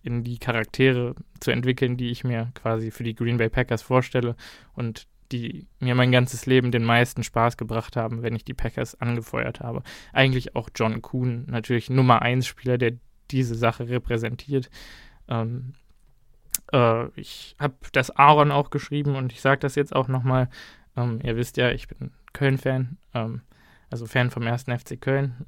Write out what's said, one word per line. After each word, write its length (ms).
in 200
die 160
Charaktere 760
zu 100
entwickeln, 460
die 140
ich 140
mir 300
quasi 360
für 140
die 100
Green 240
Bay 100
Packers 320
vorstelle 560
und 320
die 340
mir 160
mein 180
ganzes 320
Leben 260
den 140
meisten 380
Spaß 340
gebracht 400
haben, 260
wenn 140
ich 80
die 80
Packers 480
angefeuert 600
habe. 220
Eigentlich 440
auch 180
John 260
Kuhn, 480
natürlich 400
Nummer 320
eins 260
Spieler, 300
der 160
diese 240
Sache 340
repräsentiert. 800
Ähm, 460
äh, 360
ich 400
hab 340
das 180
Aaron 420
auch 160
geschrieben 480
und 160
ich 80
sag 200
das 140
jetzt 220
auch 120
nochmal. 420
Ähm, 260
ihr 140
wisst 200
ja, 140
ich 180
bin 220
Köln-Fan, 640
ähm, 260
also 140
Fan 260
vom 160
ersten 240
F 140
C 140
Köln, 500